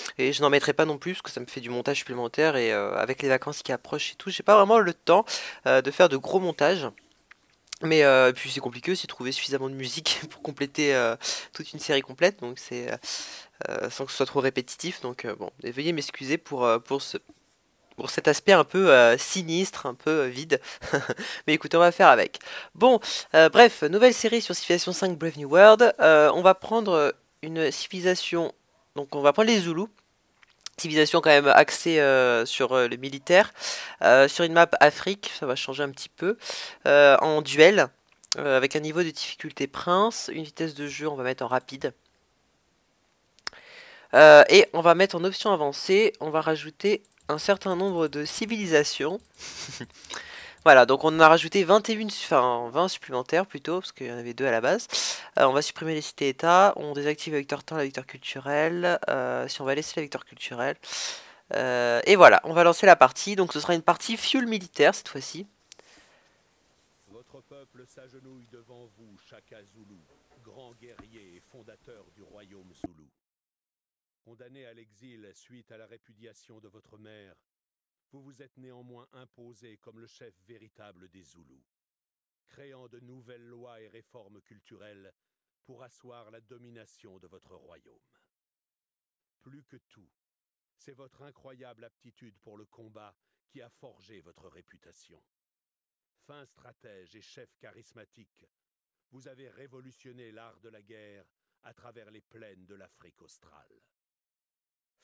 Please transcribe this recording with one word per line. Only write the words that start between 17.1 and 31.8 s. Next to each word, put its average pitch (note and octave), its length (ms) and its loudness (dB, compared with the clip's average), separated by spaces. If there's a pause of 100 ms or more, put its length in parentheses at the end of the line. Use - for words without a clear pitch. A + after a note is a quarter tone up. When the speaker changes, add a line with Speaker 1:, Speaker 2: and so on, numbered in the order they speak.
Speaker 1:
pour - 160 -12
cet - 160 -8
aspect D#3 260 2
un E3 120 6
peu, F#3 260 0
euh, B2 260 6
sinistre, E3+ 680 -8
un B2 80 -10
peu, D#3 280 -4
euh, C3 40 -4
vide. C3 340 -6 (320)
<laughs> - 540 -8
Mais D3+ 80 0
écoutez, D#3 220 -4
on E3 40 4
va F3 120 4
faire F3+ 160 4
avec. A#2 320 4 (340)
Bon, A#3 240 4 (360)
euh, D#3+ 140 8
bref, A3+ 340 6
nouvelle G#3+ 320 2
série A3+ 280 -4
sur F3+ 140 -8
Civilization F3 360 -4
cinq F3+ 240 -6
Brave D#3 220 -8
New C#3+ 100 -10
World. G#3+ 520 8
Euh, D3+ 340 6
on F3 80 -2
va F#3 120 6
prendre, G#3+ 380 -4
euh, D3+ 200 0 (300)
une D#3+ 280 -4
civilisation, F3+ 840 -6 (440)
donc C#3+ 180 -10
on D3 60 -6
va C#3+ 120 4
prendre A3 160 0
les A3+ 120 2
Zoulous. E3+ 280 -6 (880)
Civilisation D#3 440 0
quand D#3+ 80 4
même C#3+ 180 6
axée, D#3 520 4